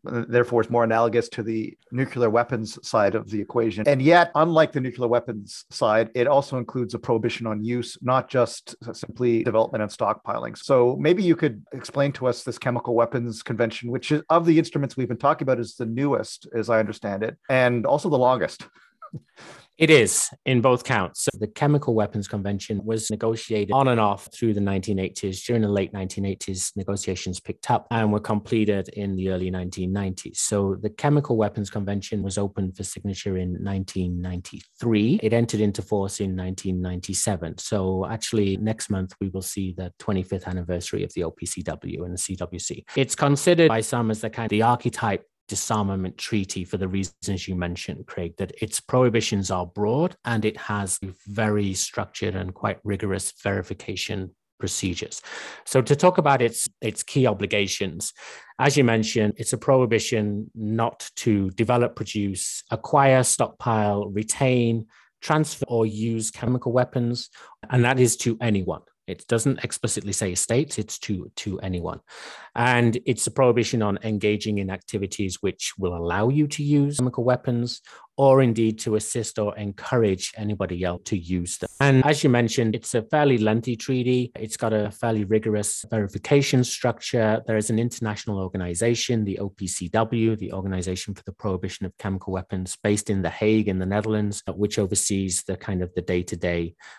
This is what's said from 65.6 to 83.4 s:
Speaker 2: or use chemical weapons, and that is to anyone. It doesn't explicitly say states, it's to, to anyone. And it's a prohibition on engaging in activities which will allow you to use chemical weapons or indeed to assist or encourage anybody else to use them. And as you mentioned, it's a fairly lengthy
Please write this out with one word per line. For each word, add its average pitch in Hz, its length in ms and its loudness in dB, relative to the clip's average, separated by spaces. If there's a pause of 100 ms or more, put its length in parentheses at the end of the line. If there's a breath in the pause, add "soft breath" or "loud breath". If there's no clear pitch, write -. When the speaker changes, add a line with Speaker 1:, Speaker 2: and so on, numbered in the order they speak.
Speaker 2:
or 113 180 2
use 110 460 -4
chemical 123 400 -2
weapons, 123 580 0 (400 loud breath)
and 123 140 4
that 131 160 4
is 123 160 6
to 117 240 -2
anyone. 95 420 0 (240)
It - 220 -12
doesn't 120 380 0
explicitly - 480 -4
say 95 200 -2
states, 131 460 0
it's - 200 -6
to, 95 360 -6
to 95 240 -8
anyone. 87 400 -6 (560 loud breath)
And 120 500 4
it's - 220 0
a 113 40 -4
prohibition 120 500 2
on 101 200 0
engaging 107 580 0
in 95 100 -4
activities 95 720 -6
which - 360 -4
will 90 200 -4
allow 87 320 0
you 147 180 2
to 147 160 -6
use 143 360 2
chemical 127 260 -2
weapons 120 560 0 (340 loud breath)
or 135 260 8
indeed 110 380 4
to 110 160 -2
assist - 440 -4
or 104 180 -2
encourage 104 800 0
anybody 95 480 -4
else 87 180 -4
to - 140 -4
use 87 400 -4
them. 90 100 -8 (140)
And 135 240 6
as 147 180 2
you 147 60 6
mentioned, 117 460 2
it's - 200 -6
a 113 60 2
fairly 143 360 4
lengthy 113 380 2